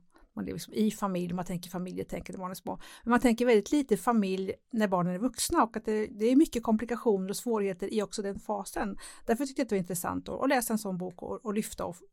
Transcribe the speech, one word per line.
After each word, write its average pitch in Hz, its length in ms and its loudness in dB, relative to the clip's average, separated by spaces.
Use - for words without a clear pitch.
Man 202 100 -4
lever - 120 -4
liksom - 180 -10
i 214 160 4
familj, 180 440 -2
man 196 100 -4
tänker 180 260 -8
familjetänk 185 580 -8
när 185 100 -10
barnen 185 120 -8
är 190 40 -10
små. - 260 -8
Men 233 60 -2
man 240 100 6
tänker 240 260 4
väldigt 214 260 6
lite 277 240 4
familj 190 560 2
när 214 160 2
barnen 180 260 2
är 180 40 -6
vuxna 254 440 0
och 220 140 0
att 214 80 -6
det, 214 220 0
det 214 200 -2
är 254 100 6
mycket 285 260 6
komplikationer 220 680 2
och 196 60 -4
svårigheter 196 580 -2
i 214 80 2
också 196 200 -6
den 196 160 -6
fasen. 202 580 -6
Därför 233 200 2
tyckte 269 140 -6
jag 277 40 2
att 220 40 -4
det 214 60 0
var 196 60 2
intressant 180 480 -4
att, 185 140 -4
att 277 60 2
läsa 247 240 2
en 214 60 0
sån 190 200 -4
bok 180 240 -8
och, - 220 -8
och 208 100 -4
lyfta 214 300 -4
och, 180 120 -6